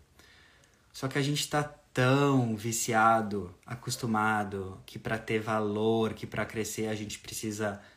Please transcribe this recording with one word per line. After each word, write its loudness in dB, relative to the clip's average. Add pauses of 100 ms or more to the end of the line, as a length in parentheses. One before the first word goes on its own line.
(960)
Só -4
que -2
a 2
gente 0
tá 0 (300)
tão 4
viciado, 2 (120)
acostumado, -2
que -12
pra -4
ter -2
valor, 2
que -12
pra -4
crescer -4
a -2
gente -8
precisa -4 (140)